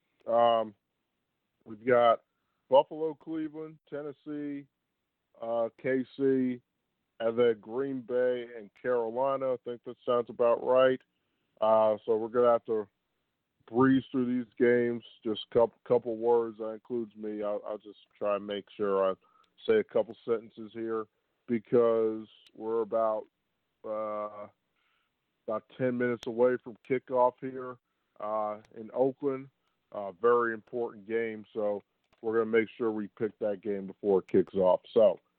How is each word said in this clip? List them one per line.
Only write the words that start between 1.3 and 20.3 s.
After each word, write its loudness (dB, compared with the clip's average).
we've -18
got 4
Buffalo, 2
Cleveland, -10
Tennessee, -10
uh, -2
K -4
C, -2
and -2
then 2
Green -8
Bay -2
and -18
Carolina. -2
I -4
think -10
that -14
sounds 2
about 2
right. 4
Uh, 4
so 2
we're -4
gonna 4
have 2
to -4
breeze 4
through -2
these -6
games. 2
Just -4
a -4
couple, 2
couple 0
words. 2
That -8
includes -10
me. -8
I'll, -4
I'll -8
just -20
try -2
and -8
make -8
sure 2
I -2
say 4
a 2
couple -2
sentences -6